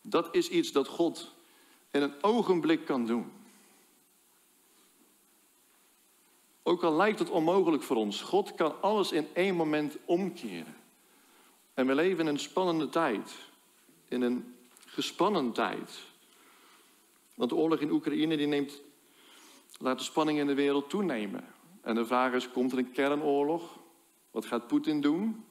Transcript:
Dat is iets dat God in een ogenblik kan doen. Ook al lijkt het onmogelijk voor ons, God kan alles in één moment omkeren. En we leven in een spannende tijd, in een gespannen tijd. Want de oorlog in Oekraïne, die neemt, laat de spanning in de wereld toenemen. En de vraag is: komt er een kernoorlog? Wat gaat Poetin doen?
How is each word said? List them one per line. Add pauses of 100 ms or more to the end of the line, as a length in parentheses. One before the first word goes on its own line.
Dat
is
iets
dat
God (600)
in
een
ogenblik
kan
doen. (3250)
Ook
al
lijkt
het
onmogelijk
voor
ons,
God
kan
alles
in
één
moment
omkeren. (960)
En
we
leven
in
een
spannende
tijd, (720)
in
een (320)
gespannen
tijd. (1400)
Want
de
oorlog
in
Oekraïne,
die
neemt, (1000)
laat
de
spanning
in
de
wereld
toenemen. (280)
En
de
vraag
is:
komt
er
een
kernoorlog? (520)
Wat
gaat
Poetin
doen?